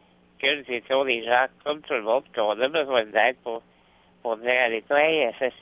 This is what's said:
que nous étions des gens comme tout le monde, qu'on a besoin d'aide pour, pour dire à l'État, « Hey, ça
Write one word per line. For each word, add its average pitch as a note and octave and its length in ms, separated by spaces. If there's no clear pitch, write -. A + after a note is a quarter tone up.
que C#3+ 200
nous C3 160
étions C3 320
des A#2 180
gens B2 220
comme D3+ 160
tout D3+ 140
le A2+ 80
monde, A2+ 220
qu'on G#2+ 260
a C3 80
besoin C3+ 360
d'aide G#2+ 380
pour, A#2 200
pour A2+ 140
dire A#2+ 140
à B2+ 180
l'État, « A2+ 320
Hey, D3+ 380
ça C3+ 80